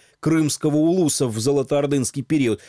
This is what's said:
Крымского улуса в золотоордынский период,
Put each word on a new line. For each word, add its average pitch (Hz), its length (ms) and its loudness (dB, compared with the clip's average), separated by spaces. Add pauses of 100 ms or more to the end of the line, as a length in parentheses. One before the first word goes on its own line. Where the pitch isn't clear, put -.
(200)
Крымского 156 580 0
улуса 160 500 2
в 113 120 -6
золотоордынский 143 840 -2
период, 131 460 0